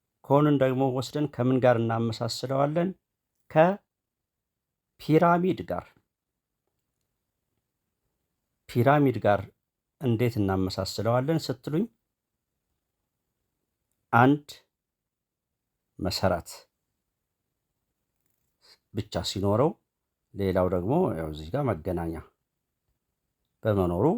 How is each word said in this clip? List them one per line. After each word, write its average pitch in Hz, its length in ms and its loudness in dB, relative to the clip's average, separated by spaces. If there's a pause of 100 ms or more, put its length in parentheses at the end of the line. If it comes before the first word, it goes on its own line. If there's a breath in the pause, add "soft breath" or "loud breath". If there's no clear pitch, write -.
(240)
ኮንን 147 340 4
ደግሞ 131 320 2
ወስደን 139 380 -4
ከምን 127 320 0
ጋር 123 160 4
እናመሳስለዋለን? 123 1160 -2 (560)
ከፒራሚድ - 2250 -2
ጋር። - 200 -8 (2750)
ፒራሚድ 131 500 2
ጋር 101 320 0 (500)
እንዴት 120 360 0
እናመሳስለዋለን 104 1040 -2
ስትሉኝ፣ 147 440 -6 (2250)
አንድ 135 340 4 (1500)
መሰረት 92 520 -2 (2500 soft breath)
ብቻ 92 300 -6
ሲኖረው፣ 104 460 0 (640)
ሌላው 95 340 0
ደግሞ 90 260 -2 (200)
ያው 80 140 -6
እዚህ 78 220 -12
ጋር 139 140 -4
መገናኛ 87 500 -4 (1500)
በመኖሩ 95 420 0 (120)